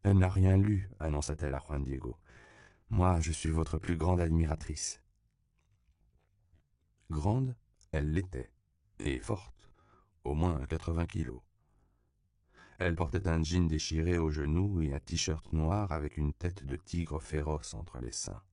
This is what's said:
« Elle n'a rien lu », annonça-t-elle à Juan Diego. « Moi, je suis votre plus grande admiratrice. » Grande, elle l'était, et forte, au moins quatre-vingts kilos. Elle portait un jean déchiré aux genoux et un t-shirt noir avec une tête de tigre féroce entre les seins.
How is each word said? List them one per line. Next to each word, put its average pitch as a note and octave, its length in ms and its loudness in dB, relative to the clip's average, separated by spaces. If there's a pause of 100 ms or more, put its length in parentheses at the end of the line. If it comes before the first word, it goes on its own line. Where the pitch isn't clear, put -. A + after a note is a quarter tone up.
« - 0 -
Elle G2 140 6
n'a F#2 120 6
rien F#2+ 280 6
lu », G2 320 2 (100)
annonça-t-elle D2+ 540 -2
à C2 140 -4
Juan D2 160 -4
Diego. « C2 340 -6 (720)
Moi, F2+ 300 4
je D#2+ 120 0
suis D#2+ 200 -2
votre D#2+ 260 0
plus E2+ 180 0
grande F2 260 2
admiratrice. » D#2+ 840 -2 (2000)
Grande, A#2+ 440 0 (360)
elle D2+ 200 0
l'était, D#2+ 400 -4 (480)
et C2 200 -2
forte, - 500 -8 (540)
au C#2+ 100 -4
moins D#2 320 0
quatre-vingts E2 400 -2
kilos. B1+ 360 -6 (1400)
Elle F2 160 2
portait E2+ 320 0
un E2 160 2
jean F2 240 4
déchiré D#2+ 500 0
aux D#2+ 140 2
genoux E2 500 0
et C#2 120 0
un C#2+ 60 -4
t-shirt - 540 -4
noir F2 380 0
avec D2 260 -4
une D2 160 0
tête F2 320 -6
de C#2 120 -6
tigre D#2 420 -6
féroce D2+ 560 -6
entre - 240 -12
les A#1+ 140 -8
seins. - 280 -10 (100)